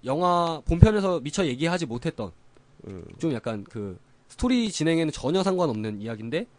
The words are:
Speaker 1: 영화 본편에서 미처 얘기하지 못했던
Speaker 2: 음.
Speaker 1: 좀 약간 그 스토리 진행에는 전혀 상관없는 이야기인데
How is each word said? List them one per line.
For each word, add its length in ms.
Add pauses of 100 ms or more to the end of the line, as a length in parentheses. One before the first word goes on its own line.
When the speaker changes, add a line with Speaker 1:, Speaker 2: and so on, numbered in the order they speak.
Speaker 1:
영화 600
본편에서 540
미처 260
얘기하지 400
못했던 460 (560)
Speaker 2:
음. 160 (140)
Speaker 1:
좀 140
약간 300
그 340 (320)
스토리 440
진행에는 400
전혀 320
상관없는 560
이야기인데 460 (120)